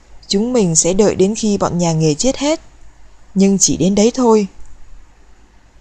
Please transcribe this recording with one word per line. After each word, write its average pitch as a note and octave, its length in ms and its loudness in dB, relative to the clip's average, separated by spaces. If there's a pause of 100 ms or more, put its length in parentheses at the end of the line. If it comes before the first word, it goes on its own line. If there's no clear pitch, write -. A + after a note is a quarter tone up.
(280)
chúng A3+ 260 -2
mình F#3 220 2
sẽ E3 180 0
đợi G3+ 220 2
đến G3 200 0
khi G3+ 220 -2
bọn F3+ 200 -2
nhà E3+ 160 0
nghề D#3+ 200 2
chết B3 240 -2
hết. D4+ 240 -2 (720)
Nhưng G3 240 2
chỉ - 200 0
đến F#3+ 180 0
đấy G#3+ 200 2
thôi. A3 320 2 (1300)